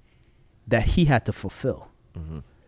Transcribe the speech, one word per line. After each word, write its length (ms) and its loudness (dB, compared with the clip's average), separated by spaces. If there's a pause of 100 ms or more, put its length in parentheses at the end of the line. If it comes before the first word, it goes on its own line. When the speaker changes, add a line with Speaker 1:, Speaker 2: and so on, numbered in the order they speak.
(680)
Speaker 1:
that 220 2
he 160 4
had 200 2
to 80 -2
fulfill. 560 -8 (280)
Speaker 2:
Mm-hmm. 220 -12 (280)